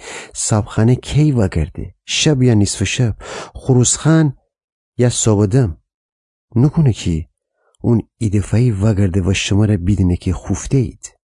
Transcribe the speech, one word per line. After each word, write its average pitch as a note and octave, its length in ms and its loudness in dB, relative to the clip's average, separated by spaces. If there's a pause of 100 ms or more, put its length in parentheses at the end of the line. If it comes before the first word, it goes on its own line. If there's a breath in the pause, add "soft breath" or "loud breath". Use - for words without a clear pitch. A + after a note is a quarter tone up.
(340 loud breath)
صابخانه A2 600 0
کی D3+ 380 0
وگرده، F#2 640 -2 (120)
شب C#3+ 360 0
یا B2 120 4
نصف G2+ 300 0
شب، A2 320 -2 (380 loud breath)
خروسخان C#3+ 840 2 (640)
یا A#2+ 100 2
صبح G#2+ 380 2
دم. G#2+ 360 0 (720)
نکنه C#3 380 2
که D#2+ 360 -4 (520)
اون A#2 280 0 (100)
ایدفعی G#2 520 0
وگرده G2 520 0
و F#2 120 0
شما G#2 300 0
را G#2 120 2
بیدینه F2+ 400 2
که - 160 -4
خفته - 440 -4
اید. - 480 -6